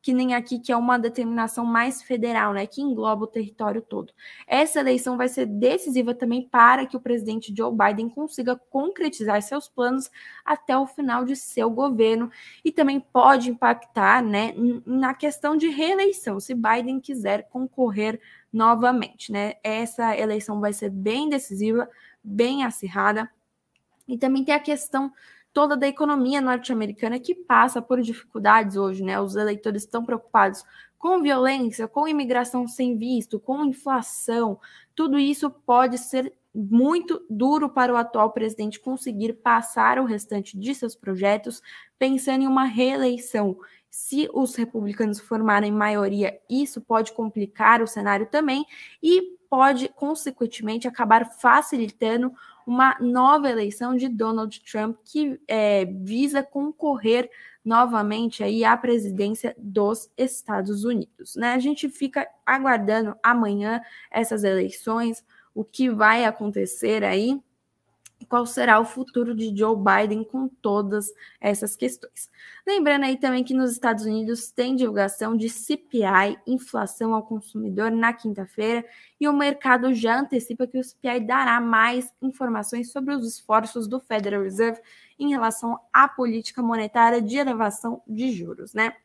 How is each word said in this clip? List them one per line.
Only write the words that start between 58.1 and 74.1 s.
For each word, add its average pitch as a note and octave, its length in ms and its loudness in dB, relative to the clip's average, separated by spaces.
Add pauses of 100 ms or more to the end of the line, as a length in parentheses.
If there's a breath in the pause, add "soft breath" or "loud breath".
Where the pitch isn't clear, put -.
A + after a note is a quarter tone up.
aí A3 200 0
à A3+ 120 6
presidência A3 840 -2
dos G#3 580 -2
Estados G#3 680 -4
Unidos, - 500 -6
né? A#3+ 200 -2
A B3+ 40 0
gente C#4+ 300 -2
fica C#4 400 -6 (180)
aguardando A3+ 800 0
amanhã A3+ 580 2 (260 loud breath)
essas A3 360 -2
eleições, A3 800 -2 (280 soft breath)
o G#3+ 120 -6
que C4 260 -2
vai A3 340 4
acontecer G#3 800 -2
aí, G#3+ 400 0 (840)
qual A#3+ 160 0
será A#3+ 340 4
o A3+ 60 4
futuro A#3+ 500 -4
de G#3+ 220 -4
Joe A3 180 2
Biden G#3 480 2
com C4 240 -4
todas G#3 640 -2 (300 loud breath)
essas G#3 340 -2
questões. - 560 -8 (360 loud breath)
Lembrando D4 380 2
aí C4 120 0
também B3+ 260 0
que B3+ 120 -2
nos B3+ 180 2
Estados A3+ 320 -2
Unidos A3 460 -4